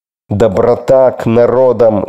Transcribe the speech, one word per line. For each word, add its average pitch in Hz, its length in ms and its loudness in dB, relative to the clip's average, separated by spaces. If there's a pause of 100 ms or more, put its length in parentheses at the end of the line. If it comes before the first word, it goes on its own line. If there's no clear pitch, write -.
(280)
«Доброта 117 840 0
к - 120 -12
народам — 117 840 0